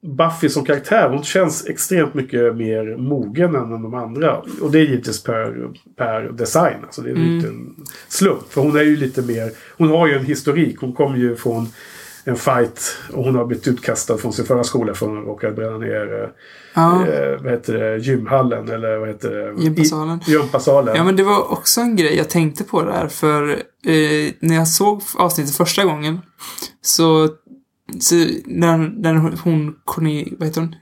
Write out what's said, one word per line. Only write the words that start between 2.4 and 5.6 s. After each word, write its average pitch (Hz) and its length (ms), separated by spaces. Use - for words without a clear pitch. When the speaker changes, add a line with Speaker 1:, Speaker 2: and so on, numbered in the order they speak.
Speaker 1:
mer 110 420
mogen 135 580
än 117 140
de 113 240
andra. 123 440
Och 151 100
det 156 80
är 156 40
givetvis 127 400
per, 117 460